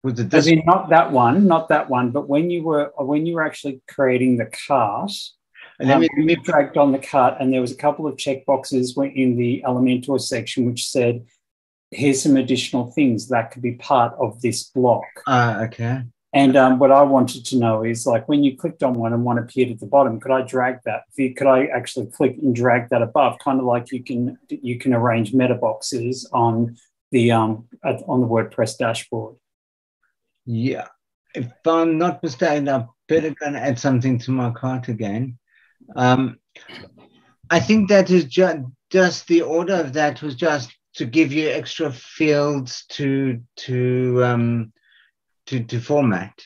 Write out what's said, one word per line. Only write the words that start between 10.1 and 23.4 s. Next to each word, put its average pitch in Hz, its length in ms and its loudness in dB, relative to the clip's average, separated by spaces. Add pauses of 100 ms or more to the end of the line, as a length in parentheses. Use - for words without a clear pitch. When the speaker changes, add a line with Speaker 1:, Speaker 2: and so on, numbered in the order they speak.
Speaker 2:
section 117 460 -4
which 120 220 -6
said, 120 380 -2 (640)
"Here's 135 320 0
some 139 140 4
additional 123 560 -2
things 120 360 0
that 117 220 -2
could 120 120 -14
be 120 100 -4
part 120 460 0
of 117 220 -6
this 117 240 -4
block." 123 400 0 (220)
Speaker 1:
Ah, 120 380 0
okay. 120 380 -6 (300)
Speaker 2:
And, 139 240 4
um, 131 220 6
what 135 140 6
I 143 100 8
wanted 131 440 2
to 127 120 -2
know 110 240 0
is, 117 240 -4
like, 113 220 0
when 147 160 2
you 127 120 0
clicked - 280 -6
on 127 100 0
one 117 180 -2
and 120 120 -2
one 120 120 0
appeared 120 340 -2
at 107 100 -12
the 110 60 -12
bottom, 120 340 2
could 131 100 -8
I 131 120 2
drag 127 420 -4
that? 107 180 -6 (140)
Could 135 320 -2
I 131 180 4
actually 120 400 -6
click 127 340 -2
and 131 140 0
drag 120 360 2
that 127 120 0
above, 131 380 -2